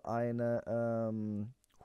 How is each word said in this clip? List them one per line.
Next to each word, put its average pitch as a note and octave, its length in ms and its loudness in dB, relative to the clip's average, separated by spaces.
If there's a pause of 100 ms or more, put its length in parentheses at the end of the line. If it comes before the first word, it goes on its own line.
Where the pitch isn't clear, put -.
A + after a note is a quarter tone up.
eine, A#2 640 0
ähm, A2+ 880 0 (320)